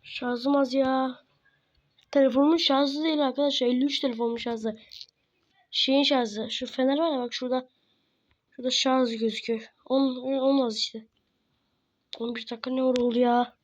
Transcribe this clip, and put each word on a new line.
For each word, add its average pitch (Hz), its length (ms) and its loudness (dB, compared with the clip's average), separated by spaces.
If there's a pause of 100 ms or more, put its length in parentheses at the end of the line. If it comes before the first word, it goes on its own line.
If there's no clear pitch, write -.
Şarjım 247 540 -2
az 262 180 0
ya. 262 440 0 (920)
Telefonumun 277 460 6
şarjı 285 460 2
değil 302 240 2
arkadaşlar. 269 400 0
Elli 247 180 2
üç 277 160 -2
telefonun 233 360 -2
şarjı. 220 420 -6 (920)
Şeyin 269 320 2
şarjı. 226 480 0
Şu - 160 -6
fener 262 320 0
var 330 140 0
ya 262 60 -2
bak 240 160 -6
şurada. 254 340 -4 (840)
Şurada 254 200 -6
şarj 254 480 2
gözüküyor. 220 540 -4 (120)
On, 262 320 0
on 262 500 0
az 214 100 -6
işte. 220 300 -8 (1120)
On 233 160 -6
bir 233 160 -12
dakika 240 200 -8
ne 262 120 -2
oldu 247 360 2
ya? 240 460 2